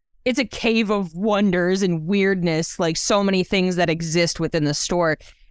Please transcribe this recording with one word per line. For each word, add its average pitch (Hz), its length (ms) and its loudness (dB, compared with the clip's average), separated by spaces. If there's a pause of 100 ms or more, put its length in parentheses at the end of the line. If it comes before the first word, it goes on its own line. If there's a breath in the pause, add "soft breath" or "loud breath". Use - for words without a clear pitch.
(260)
it's 254 140 0
a 254 60 0
cave 226 440 -2
of 196 240 -2
wonders 190 680 0
and 165 240 -2
weirdness, 185 720 0
like, 165 180 0
so 202 260 0
many 190 200 2
things 185 320 0
that 175 160 2
exist 165 480 -2
within 160 240 -2
the 143 100 0
store. 165 460 -2 (320 soft breath)